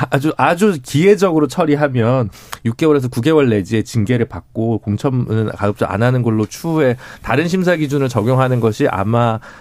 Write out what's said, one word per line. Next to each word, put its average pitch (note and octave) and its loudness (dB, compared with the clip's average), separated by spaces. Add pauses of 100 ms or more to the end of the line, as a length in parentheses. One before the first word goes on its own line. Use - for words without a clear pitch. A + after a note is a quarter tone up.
(100)
아주, D3 0
아주 E3+ 2
기회적으로 E3+ 2
처리하면 C3 0 (360)
육 A#2 -2
개월에서 D3 2
구 B2 -4
개월 D3 4
내지의 G#2 0
징계를 A#2 0
받고 A2+ -6
공천은 A2 -2
가급적 - -4
안 G2 -2
하는 B2+ 2
걸로 A2 0
추후에 D3+ -2 (240)
다른 C#3 -2
심사 F3+ 0
기준을 C#3+ -2
적용하는 B2+ 0
것이 A2+ 0
아마, A2 0 (220)